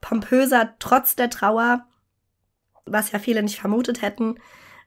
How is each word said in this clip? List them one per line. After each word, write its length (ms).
pompöser, 800
trotz 360
der 160
Trauer, 560
was 260
ja 60
viele 240
nicht 180
vermutet 420
hätten. 340